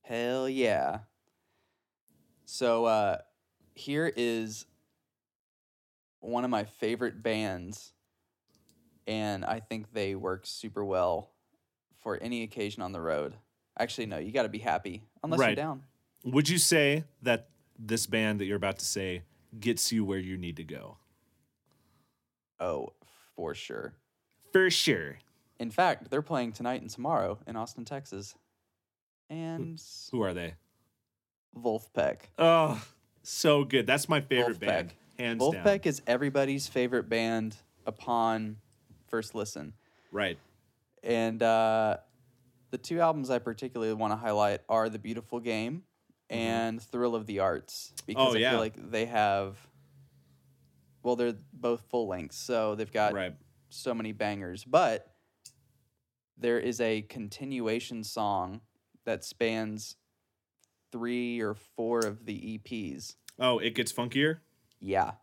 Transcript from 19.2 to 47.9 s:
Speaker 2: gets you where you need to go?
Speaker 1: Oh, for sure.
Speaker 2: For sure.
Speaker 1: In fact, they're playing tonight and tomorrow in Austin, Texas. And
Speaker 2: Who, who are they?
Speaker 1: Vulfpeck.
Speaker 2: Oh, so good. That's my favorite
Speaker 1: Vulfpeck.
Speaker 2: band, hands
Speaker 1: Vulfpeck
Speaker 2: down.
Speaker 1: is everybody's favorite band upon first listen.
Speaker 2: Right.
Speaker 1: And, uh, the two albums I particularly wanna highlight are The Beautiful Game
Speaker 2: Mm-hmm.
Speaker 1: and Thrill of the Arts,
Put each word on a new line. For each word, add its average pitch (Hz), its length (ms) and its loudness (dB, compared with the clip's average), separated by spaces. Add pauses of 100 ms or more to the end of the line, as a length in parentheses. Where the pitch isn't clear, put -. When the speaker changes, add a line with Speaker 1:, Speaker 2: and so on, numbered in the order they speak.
Speaker 2:
gets 113 320 2
you 110 120 4
where 95 140 0
you 92 200 -6
need 85 180 -6
to 85 80 -10
go? 73 320 -12 (1600)
Speaker 1:
Oh, 78 360 -4 (420)
for 80 180 -6
sure. - 400 -10 (580)
Speaker 2:
For 185 180 6
sure. 87 480 0 (420)
Speaker 1:
In 117 100 -6
fact, 147 400 2
they're 135 120 0
playing 127 300 -2
tonight 120 280 -4
and - 100 -14
tomorrow 107 560 -2
in 113 100 -10
Austin, 113 280 -8
Texas. 107 500 -12 (960)
And 165 520 -8 (300)
Speaker 2:
Who, 131 80 -4
who 113 40 0
are 92 120 0
they? 85 200 -6 (1000)
Speaker 1:
Vulfpeck. 113 680 0 (160)
Speaker 2:
Oh, 160 440 6 (400)
so 147 420 4
good. 131 220 2
That's 139 220 2
my 151 120 4
favorite 123 380 2
Speaker 1:
Vulfpeck. - 80 -4
Speaker 2:
band, 85 280 0 (240)
hands 117 240 0
Speaker 1:
Vulfpeck 143 220 2
Speaker 2:
down. 202 200 4
Speaker 1:
is 147 220 0
everybody's 139 600 2
favorite 123 400 0
band 113 480 0 (300)
upon 110 720 0 (520)
first 113 260 -4
listen. 104 380 -6 (400)
Speaker 2:
Right. 95 260 -2 (640)
Speaker 1:
And, 113 400 0
uh, 113 560 4 (720)
the - 80 -4
two 170 220 -4
albums 156 300 2
I 123 80 4
particularly 117 560 -2
wanna 107 220 0
highlight 104 520 2
are 113 200 4
The 110 100 -6
Beautiful 113 420 -6
Game 117 440 -4 (460)
Speaker 2:
Mm-hmm. 117 100 -4
Speaker 1:
and 113 420 0
Thrill 120 320 0
of 110 120 -2
the 104 120 -2
Arts, - 540 -2 (140)